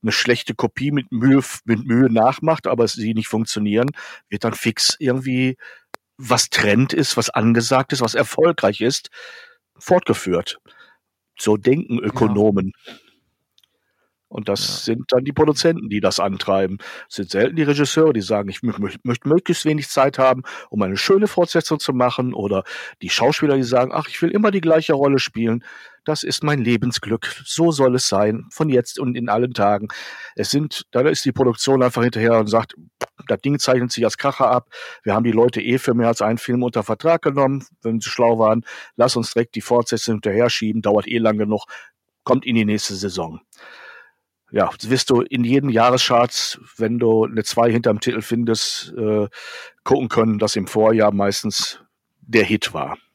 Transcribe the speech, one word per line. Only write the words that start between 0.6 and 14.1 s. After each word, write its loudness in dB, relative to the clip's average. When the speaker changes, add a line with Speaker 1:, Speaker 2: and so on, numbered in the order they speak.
Speaker 1:
mit -4
Mühe 4
f-, -8
mit 0
Mühe 4
nachmacht, 2
aber 2
es, -2
sie -4
nicht -2
funktionieren, 0
wird -8
dann -2
fix -2
irgendwie, -2
was 0
Trend 2
ist, 0
was -2
angesagt 2
ist, -2
was -2
erfolgreich 2
ist, -2
fortgeführt. 0
So 2
denken 0
Speaker 2:
Ja. -8
Speaker 1:
Ökonomen. 2